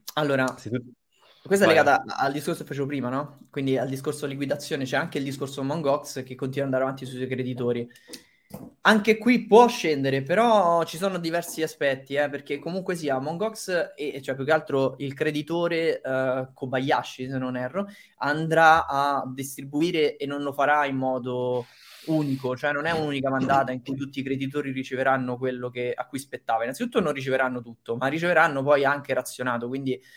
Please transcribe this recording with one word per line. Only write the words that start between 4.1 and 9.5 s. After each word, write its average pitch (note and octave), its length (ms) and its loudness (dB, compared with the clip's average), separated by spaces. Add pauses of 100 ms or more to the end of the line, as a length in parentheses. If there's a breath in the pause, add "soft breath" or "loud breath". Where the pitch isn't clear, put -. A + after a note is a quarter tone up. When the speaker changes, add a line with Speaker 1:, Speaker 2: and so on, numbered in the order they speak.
Speaker 1:
liquidazione, C#3 580 -4
c'è C3 120 -2
anche D#3 220 -2
il C#3 60 -4
discorso C#3 380 -6
Mongox C#3+ 600 -2
che B2+ 120 -12
continua C3+ 320 -4
ad C3 60 -2
andare C3 120 2
avanti C3+ 220 -6
sui C3 100 -10
suoi B2+ 120 -6
creditori. A#2+ 600 -2 (960 loud breath)
Anche G#3+ 340 4
qui A#3+ 300 2
può A#3 220 10